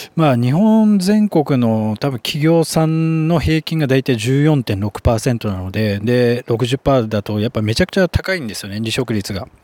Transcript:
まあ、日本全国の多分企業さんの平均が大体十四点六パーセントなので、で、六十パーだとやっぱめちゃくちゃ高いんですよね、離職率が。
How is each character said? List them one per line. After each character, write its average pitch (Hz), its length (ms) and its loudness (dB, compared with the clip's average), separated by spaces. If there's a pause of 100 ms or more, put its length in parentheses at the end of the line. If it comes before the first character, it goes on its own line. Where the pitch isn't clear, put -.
(140)
ま 156 160 2
あ、 123 60 2
日 123 160 0
本 214 460 4
全 208 300 2
国 143 320 0
の 110 400 0
多 143 120 -2
分 120 80 -6
企 - 200 -6
業 160 240 4
さ 160 220 0
ん 160 420 0
の 165 120 2
平 160 200 0
均 160 180 -4
が 151 80 0
大 131 160 2
体 127 140 0
十 127 260 0
四 147 220 2
点 98 160 -4
六 104 220 -6
パ 117 140 2
ー - 20 0
セ 127 140 -2
ン 117 60 -2
ト 107 100 -6
な 95 100 -4
の 92 120 -8
で、 104 320 -2
で、 120 440 0
六 120 180 -2
十 123 140 -2
パ 135 220 0
ー 110 80 -2
だ 110 120 -2
と 107 200 -4
や 107 80 0
っ - 20 -8
ぱ 110 100 -4
め 107 140 0
ち - 80 0
ゃ 185 40 0
く - 40 -8
ち - 80 -4
ゃ 185 100 2
高 - 260 -2
い 180 60 -4
ん 127 60 -8
で 95 80 -8
す - 80 -12
よ 101 80 -12
ね、 104 80 -8
離 113 120 -4
職 127 220 -2
率 104 220 -4
が。 - 140 -10 (160)